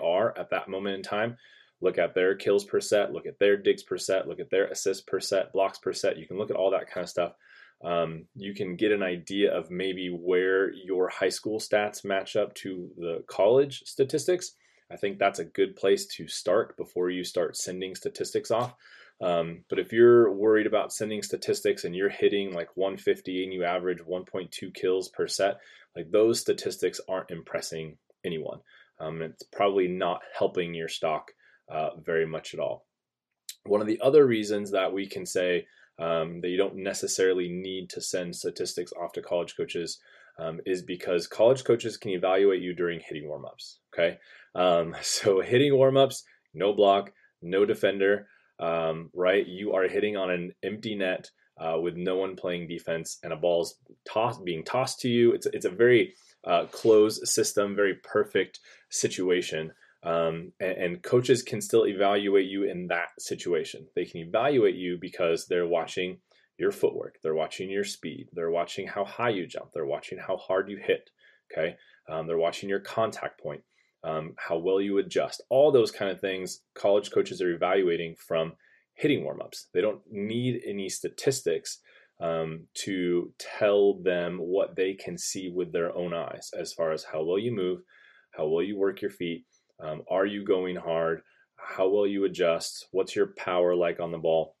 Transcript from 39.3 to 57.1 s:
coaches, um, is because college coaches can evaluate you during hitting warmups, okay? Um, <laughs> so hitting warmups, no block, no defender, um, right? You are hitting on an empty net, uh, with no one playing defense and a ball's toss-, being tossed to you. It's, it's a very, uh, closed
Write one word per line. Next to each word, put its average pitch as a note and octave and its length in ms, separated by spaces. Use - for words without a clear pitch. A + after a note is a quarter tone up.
coaches, E2+ 420
um, E2 260
is F#2 160
because F2 460
college B2+ 380
coaches A#2 320
can G#2 140
evaluate F#2+ 500
you F2+ 120
during E2+ 280
hitting D2+ 260
warmups, - 500
okay? - 260
Um, E2+ 440
<laughs> - 40
so F#2+ 400
hitting C3+ 320
warmups, C3+ 480
no F#2 180
block, G2+ 400
no F#2 240
defender, G2+ 600
um, E2 540
right? F#2 320
You F#2+ 280
are F#2 160
hitting G#2 260
on F#2 140
an F2+ 240
empty G#2+ 320
net, F#2+ 360
uh, D#2+ 240
with E2+ 140
no F#2 220
one F#2+ 180
playing F2 320
defense E2 560
and E2 100
a D#2 40
ball's E2+ 380
toss-, - 320
being F2 240
tossed C3 360
to B2+ 100
you. A#2 240
It's, - 140
it's G2+ 180
a F#2+ 40
very, A2+ 440
uh, E2+ 200
closed G#2+ 600